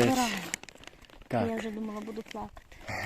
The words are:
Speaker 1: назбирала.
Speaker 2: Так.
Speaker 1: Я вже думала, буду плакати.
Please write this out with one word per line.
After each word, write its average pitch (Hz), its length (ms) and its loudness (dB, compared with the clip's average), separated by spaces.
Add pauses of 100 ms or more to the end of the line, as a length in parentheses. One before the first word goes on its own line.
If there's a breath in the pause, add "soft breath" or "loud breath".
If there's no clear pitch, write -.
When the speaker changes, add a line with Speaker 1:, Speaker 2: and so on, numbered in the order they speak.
Speaker 1:
назбирала. 254 220 6 (1000)
Speaker 2:
Так. - 220 2
Speaker 1:
Я 226 60 -2
вже 220 140 -4
думала, 214 300 -6
буду 214 220 -8
плакати. - 400 -12 (440)